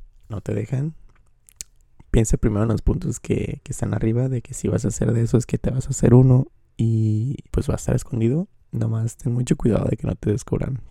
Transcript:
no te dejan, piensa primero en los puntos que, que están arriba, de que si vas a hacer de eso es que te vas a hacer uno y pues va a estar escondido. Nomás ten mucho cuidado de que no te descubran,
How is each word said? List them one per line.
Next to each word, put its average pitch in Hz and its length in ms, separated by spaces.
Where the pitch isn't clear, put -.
no - 140
te 107 120
dejan, 131 400
piensa 113 240
primero 107 280
en 113 40
los 110 140
puntos - 360
que, - 460
que - 80
están 104 220
arriba, 117 340
de 127 140
que - 120
si - 140
vas - 160
a - 40
hacer - 240
de 117 100
eso 113 160
es - 80
que - 120
te - 120
vas 127 160
a - 40
hacer 120 240
uno 131 320
y 110 640
pues - 180
va - 60
a - 20
estar 123 200
escondido. 123 520
Nomás 113 460
ten - 160
mucho 123 240
cuidado 117 320
de 110 80
que - 100
no 101 80
te - 160
descubran, - 600